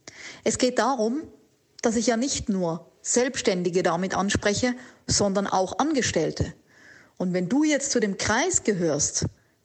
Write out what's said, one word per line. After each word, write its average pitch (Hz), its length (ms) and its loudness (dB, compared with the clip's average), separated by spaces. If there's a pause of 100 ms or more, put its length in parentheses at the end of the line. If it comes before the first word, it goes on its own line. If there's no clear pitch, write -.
(420)
Es 226 160 0
geht 247 220 2
darum, 240 420 0 (580)
dass 226 140 2
ich 233 140 0
ja 226 80 4
nicht 269 320 -2
nur 175 420 -2 (120)
Selbstständige 185 840 0
damit 180 320 0
anspreche, 208 580 0 (320)
sondern 196 400 0
auch 185 320 0
Angestellte. 247 760 0 (640)
Und 180 160 -2
wenn 185 140 -2
du 277 140 2
jetzt 294 300 0
zu 240 80 2
dem 202 180 0
Kreis 294 460 0
gehörst, 170 640 0 (380)